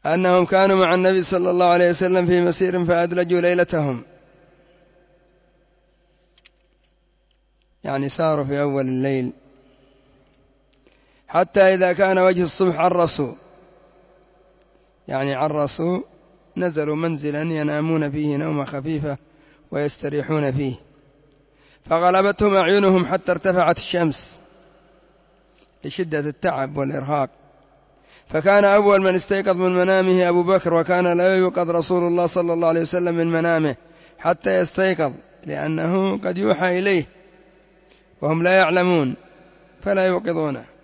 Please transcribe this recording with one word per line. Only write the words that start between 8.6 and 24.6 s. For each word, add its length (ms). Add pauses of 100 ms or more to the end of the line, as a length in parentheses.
أول 240
الليل، 480 (2000)
"حتى 460
إذا 180
كان 260
وجه 240
الصبح 380
عرسوا"، 540 (1700)
يعني 260
عرسوا، 680 (560)
نزلوا 400
منزلاً 460
ينامون 680
فيه 260
نومة 280
خفيفة 540 (520)
ويستريحون 840
فيه، 220 (1120)
"فغلبتهم 680
أعينهم 520
حتى 260
ارتفعت 460
الشمس"، 640 (1400)